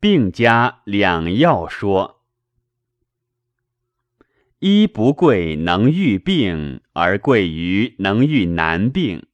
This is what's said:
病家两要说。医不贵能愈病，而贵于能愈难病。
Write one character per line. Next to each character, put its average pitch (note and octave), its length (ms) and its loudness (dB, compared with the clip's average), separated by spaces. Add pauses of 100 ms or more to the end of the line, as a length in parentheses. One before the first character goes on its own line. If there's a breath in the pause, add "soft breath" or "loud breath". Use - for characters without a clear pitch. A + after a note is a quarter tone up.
病 D#3 320 2
家 A#2 520 2
两 F#2 520 0
要 B2 320 0
说。 - 540 -4 (2500)
医 G3+ 260 4
不 A#2+ 260 0
贵 G2 440 0
能 F2 340 0
愈 D#3 280 0
病， F2+ 600 -4 (140)
而 F2 240 0
贵 G#2+ 320 0
于 F2+ 480 -4
能 G2 280 0
愈 C#3 200 0
难 E2+ 420 -2
病。 C3 460 -6